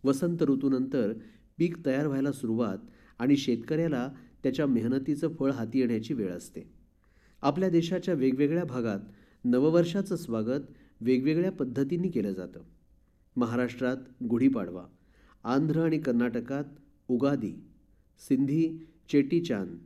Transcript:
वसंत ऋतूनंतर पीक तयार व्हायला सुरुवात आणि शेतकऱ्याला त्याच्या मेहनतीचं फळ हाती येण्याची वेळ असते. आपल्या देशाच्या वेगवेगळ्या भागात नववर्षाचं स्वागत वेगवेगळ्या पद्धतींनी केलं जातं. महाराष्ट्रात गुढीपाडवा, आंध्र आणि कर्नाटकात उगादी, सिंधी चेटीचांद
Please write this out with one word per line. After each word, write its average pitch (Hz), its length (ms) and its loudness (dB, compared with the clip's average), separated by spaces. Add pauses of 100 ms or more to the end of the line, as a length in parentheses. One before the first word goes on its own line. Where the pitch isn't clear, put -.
वसंत 165 400 2
ऋतूनंतर 131 680 2 (440)
पीक 170 280 0
तयार 139 220 2
व्हायला 139 240 0
सुरुवात 113 460 -2 (420)
आणि 139 180 4
शेतकऱ्याला 139 720 -2 (320)
त्याच्या 135 220 0
मेहनतीचं 135 640 0 (100)
फळ 135 120 2
हाती 113 280 -2
येण्याची 117 340 0
वेळ 101 180 -2
असते. - 300 -12 (800)
आपल्या 170 280 2
देशाच्या 170 440 0
वेगवेगळ्या 143 500 0
भागात 117 360 -4 (460)
नववर्षाचं 170 680 2
स्वागत 117 460 -2 (400)
वेगवेगळ्या 147 500 2
पद्धतींनी 143 580 -2
केलं 101 240 -2
जातं. 90 260 -10 (760)
महाराष्ट्रात 123 640 -2 (260)
गुढीपाडवा, 113 600 0 (580)
आंध्र 147 380 2
आणि 160 180 0
कर्नाटकात 123 640 -2 (440)
उगादी, 123 460 0 (680)
सिंधी 143 580 2 (340)
चेटीचांद 135 760 2